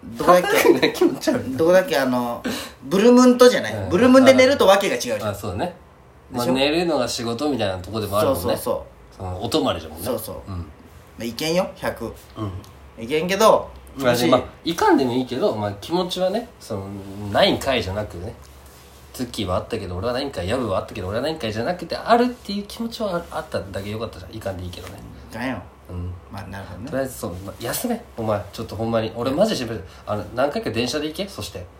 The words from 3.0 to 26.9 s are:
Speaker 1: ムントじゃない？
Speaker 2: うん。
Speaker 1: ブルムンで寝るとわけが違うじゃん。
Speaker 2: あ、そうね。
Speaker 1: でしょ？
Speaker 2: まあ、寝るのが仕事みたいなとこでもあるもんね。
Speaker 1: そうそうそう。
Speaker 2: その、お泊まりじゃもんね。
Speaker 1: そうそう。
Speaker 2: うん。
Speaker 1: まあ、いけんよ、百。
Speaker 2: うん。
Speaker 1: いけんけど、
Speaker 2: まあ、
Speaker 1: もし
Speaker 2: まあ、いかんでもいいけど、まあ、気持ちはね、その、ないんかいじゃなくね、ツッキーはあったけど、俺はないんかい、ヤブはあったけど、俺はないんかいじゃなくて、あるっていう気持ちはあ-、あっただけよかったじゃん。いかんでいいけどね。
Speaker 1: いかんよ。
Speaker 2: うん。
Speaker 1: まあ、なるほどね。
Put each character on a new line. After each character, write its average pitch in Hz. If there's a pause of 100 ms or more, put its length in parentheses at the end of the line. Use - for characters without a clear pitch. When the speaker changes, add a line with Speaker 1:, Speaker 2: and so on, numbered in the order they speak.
Speaker 1:
ム 247
ン 247
ト 247
じ 208
ゃ 123
な 110
い？ 107
Speaker 2:
う 104
ん。 -
Speaker 1:
ブ 175
ル 254
ム 254
ン 262
で 262
寝 254
る 277
と 214
わ 190
け 196
が 139
違 120
う -
じ 123
ゃ 107
ん。 107
Speaker 2:
あ、 98
そ 101
う 95
ね。 175 (560)
Speaker 1:
で 127
し 120
ょ？ 123
Speaker 2:
ま 127
あ、 -
寝 135
る 170
の 156
が 120
仕 -
事 117
み 131
た 107
い -
な 92
と 87
こ 110
で 104
も 101
あ 107
る 95
も 90
ん -
ね。 85
Speaker 1:
そ 95
う -
そ -
う -
そ - (280)
う。 -
Speaker 2:
そ 101
の、 92
お -
泊 143
ま 117
り 87
じ -
ゃ -
も -
ん -
ね。 90
Speaker 1:
そ 120
う 110
そ -
う。 - (140)
Speaker 2:
う 95
ん。 90
Speaker 1:
ま 87 (560)
あ、 113
い 117
け 160
ん 165
よ、 185
百。 113 (240)
Speaker 2:
う -
ん。 113
Speaker 1:
い -
け 151
ん 175
け 190
ど、 208 (260)
Speaker 2:
ま 131
あ、 120
Speaker 1:
も 120
し 120
Speaker 2:
ま 123
あ、 - (220)
い 170
か -
ん 349
で 135
も 120
い 127
い 127
け 123
ど、 123
ま 104
あ、 101
気 -
持 180
ち 180
は 180
ね、 233 (100)
そ -
の、 98 (420)
な 135
い 196
ん 131
か 135
い 110
じ 92
ゃ -
な 104
く -
ね、 90 (800)
ツ 131
ッ -
キ -
ー -
は 90
あ 78
っ -
た -
け 101
ど、 90
俺 92
は 123
な 120
い 143
ん 135
か -
い、 87
ヤ 113
ブ 123
は 95
あ -
っ -
た -
け 107
ど、 90
俺 107
は 127
な 147
い 160
ん 160
か 135
い 107
じ 110
ゃ 120
な 175
く 170
て、 -
あ -
る 240
っ 254
て 240
い 202
う 202
気 -
持 226
ち -
は 175
あ-、 -
あ -
っ 156
た 101
だ 98
け 101
よ 110
か 113
っ -
た -
じ 92
ゃ 87
ん。 -
い 110
か 98
ん 92
で 90
い -
い 90
け 90
ど -
ね。 - (360)
Speaker 1:
い -
か 117
ん 131
よ。 107 (260)
Speaker 2:
う 92
ん。 87 (200)
Speaker 1:
ま 101
あ、 -
な 98
る 98
ほ -
ど 92
ね。 117